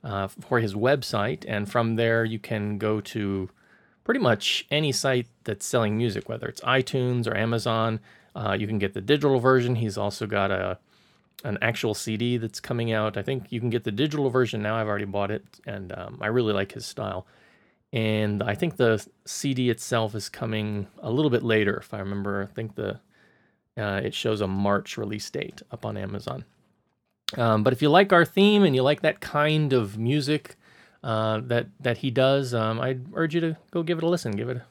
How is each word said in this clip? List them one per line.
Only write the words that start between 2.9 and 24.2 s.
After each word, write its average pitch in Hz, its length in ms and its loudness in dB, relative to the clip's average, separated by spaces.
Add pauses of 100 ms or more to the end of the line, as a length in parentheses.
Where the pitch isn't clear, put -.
to 98 480 -4 (540)
pretty 254 160 0
much - 500 2
any 147 220 2
site 127 360 0 (180)
that's 104 200 -6
selling 110 320 2
music, 113 300 -2
whether 113 200 -8
it's - 140 -10
iTunes 123 640 0
or 113 120 -2
Amazon. 113 640 0 (360)
Uh, 98 240 -2
you 104 80 -2
can 107 120 -2
get 98 140 0
the 101 80 -6
digital 139 380 4
version. 123 360 4
He's 110 220 -2
also 104 300 -4
got 98 240 2
a, 95 260 -2 (680)
an 104 180 -4
actual 117 320 0
C 110 240 -4
D 120 200 0
that's 113 220 -6
coming 117 320 -2
out. 107 260 0
I 101 40 -4
think 131 300 -6
you 117 80 -4
can 120 100 -2
get 117 140 -2
the 117 80 -4
digital 143 380 0
version 117 320 2
now. 107 140 -2
I've 110 120 -2
already 104 180 -2
bought 101 260 -2
it, - 340 -10
and, 98 300 -10
um, - 260 -12
I 107 60 -2
really 113 260 2
like 98 180 0
his 110 140 -12
style. 98 420 -8 (680)
And 107 500 2
I 104 100 0
think 170 220 -2
the 113 280 4 (220)
C - 280 -4
D 127 160 2
itself 113 440 0
is 104 160 -8
coming 107 580 -4 (120)
a 110 100 -8
little 135 220 2
bit 117 100 2
later, 107 360 2
if - 160 -12
I 104 60 -8
remember. 98 440 -4
I 101 100 -10
think 110 220 -10
the, 101 240 -6 (800)
uh, 101 260 -2
it - 100 -4
shows 107 280 -2